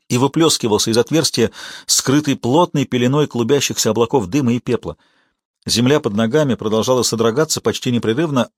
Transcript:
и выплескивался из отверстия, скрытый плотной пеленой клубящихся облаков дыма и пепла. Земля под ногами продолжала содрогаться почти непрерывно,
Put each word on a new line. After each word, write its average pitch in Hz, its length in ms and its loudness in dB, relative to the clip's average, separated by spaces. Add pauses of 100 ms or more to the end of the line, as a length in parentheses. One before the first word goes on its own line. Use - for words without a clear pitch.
и 123 100 0
выплескивался 131 720 0
из 110 80 2
отверстия, 123 520 0 (360)
скрытый 139 500 0
плотной 151 480 0
пеленой 127 420 0
клубящихся 120 640 0
облаков 113 360 0
дыма 120 260 0
и 123 60 -2
пепла. 107 380 -6 (680)
Земля 127 340 2
под 113 140 -2
ногами 117 400 0
продолжала 110 480 0
содрогаться 117 580 0
почти 117 300 -2
непрерывно, 120 680 0